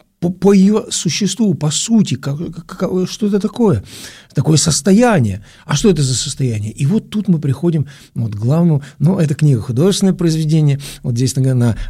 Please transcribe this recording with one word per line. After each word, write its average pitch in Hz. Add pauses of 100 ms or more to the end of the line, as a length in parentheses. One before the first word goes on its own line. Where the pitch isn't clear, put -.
(200)
по, 175
по 190
её 190
существу, 190
по 147
сути, 214
как, 139
как, 165 (120)
как, 185
что -
это 202
такое? 202 (480)
Такое 151
состояние. 175 (220)
А 147
что 202
это 151
за 131
состояние? 113
И 143
вот 214
тут 214
мы 165
приходим 151 (280)
вот 113
к 101
главному, 151 (160)
ну, 175
это 156
книга 139
«Художественное 180
произведение». 156 (220)
Вот 127
здесь 123
на, 131
на 120 (140)